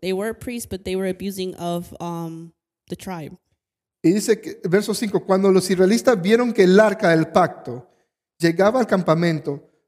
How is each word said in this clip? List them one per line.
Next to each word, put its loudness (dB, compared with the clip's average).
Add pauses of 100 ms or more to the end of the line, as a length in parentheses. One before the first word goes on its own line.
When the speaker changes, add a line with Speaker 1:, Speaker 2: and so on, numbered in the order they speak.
Speaker 1:
They -6
were -6
priests, -12
but -12
they -6
were -4
abusing -8
of, -8
um, -10 (380)
the -10
tribe. -12 (680)
Speaker 2:
Y 4
dice 0
que, -14 (100)
verso 0
cinco, -4
cuando 2
los 2
israelitas 2
vieron 2
que 4
el 6
arca 4
del 2
pacto -2 (500)
llegaba 2
al 0
campamento, 0 (180)